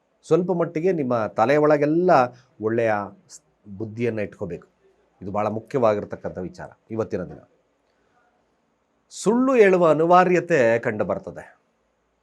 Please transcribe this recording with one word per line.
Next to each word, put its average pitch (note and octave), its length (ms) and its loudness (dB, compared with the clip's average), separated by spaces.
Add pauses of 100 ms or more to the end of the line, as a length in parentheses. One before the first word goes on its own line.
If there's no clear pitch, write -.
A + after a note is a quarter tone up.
(280)
ಸ್ವಲ್ಪ F3 240 0
ಮಟ್ಟಿಗೆ E3+ 400 -2
ನಿಮ್ಮ B2 360 -2
ತಲೆ B2 300 0
ಒಳಗೆಲ್ಲ D3+ 540 2 (500)
ಒಳ್ಳೆಯ A2+ 320 -2 (360)
ಸ್-, - 480 -20
ಬುದ್ಧಿಯನ್ನು A2 440 -6
ಇಟ್ಕೋಬೇಕು. F#2 460 -12 (540)
ಇದು F#2 100 -12
ಭಾಳ G#2 160 -4
ಮುಖ್ಯವಾಗಿರ್ತಕ್ಕಂಥ G#2 880 -4
ವಿಚಾರ E2+ 320 -12 (220)
ಇವತ್ತಿನ G#2 320 -6
ದಿನ. D2 140 -14 (1700)
ಸುಳ್ಳು B3+ 460 0
ಹೇಳುವ F#3 340 6
ಅನಿವಾರ್ಯತೆ E3 880 4
ಕಂಡು A2 260 -4
ಬರ್ತದೆ. - 520 -10 (640)